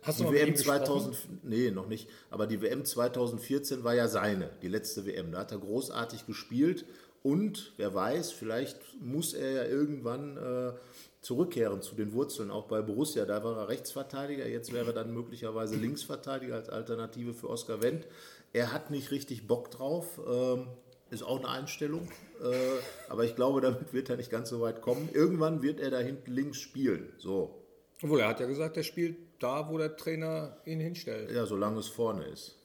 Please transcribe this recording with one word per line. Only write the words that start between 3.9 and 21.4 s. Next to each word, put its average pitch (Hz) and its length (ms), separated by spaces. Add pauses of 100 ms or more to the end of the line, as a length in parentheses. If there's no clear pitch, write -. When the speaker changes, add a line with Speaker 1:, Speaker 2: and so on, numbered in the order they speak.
Speaker 2:
ja 117 120
seine, 98 420 (120)
die 92 60
letzte 98 380
W 101 80
M. 85 180
Da 87 80
hat 101 120
er 107 80
großartig 117 680
gespielt. 139 600 (380)
Und 175 540
wer 101 160
weiß, 123 380
vielleicht 113 480 (200)
muss 156 340
er 135 180
ja 131 140
irgendwann, 139 720
äh, 123 360 (480)
zurückkehren 120 640
zu - 100
den 107 200
Wurzeln, 117 360
auch 104 160
bei 107 160
Borussia. 110 440
Da 104 180
war 113 140
er 104 120
Rechtsverteidiger, 135 800
jetzt 117 260
wäre 120 140
er 117 60
dann 117 200
möglicherweise 113 640
Linksverteidiger 131 800
als 110 140
Alternative 117 680
für - 140
Oscar 113 340
Wendt. 151 240 (460)
Er 117 200
hat 151 160
nicht 139 220
richtig 123 360
Bock 120 220
drauf, 156 580
ähm, 127 380 (460)
ist 110 100
auch 131 180
eine 123 100